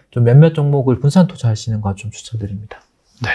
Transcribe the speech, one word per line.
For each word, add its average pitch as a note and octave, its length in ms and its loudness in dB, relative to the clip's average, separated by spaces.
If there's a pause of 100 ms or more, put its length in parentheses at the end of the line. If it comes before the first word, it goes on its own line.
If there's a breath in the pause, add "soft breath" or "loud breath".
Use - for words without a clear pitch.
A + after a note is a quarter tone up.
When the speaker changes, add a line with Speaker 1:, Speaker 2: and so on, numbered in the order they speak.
(100)
Speaker 1:
좀 A#2+ 140 0
몇몇 D3+ 300 6
종목을 C#3+ 460 0
분산 D#3+ 260 2
투자하시는 A2 560 -4
거 G2+ 120 -4
좀 G#2+ 160 -12
추천드립니다. G#2 720 -12 (420)
Speaker 2:
네, A#2 120 -4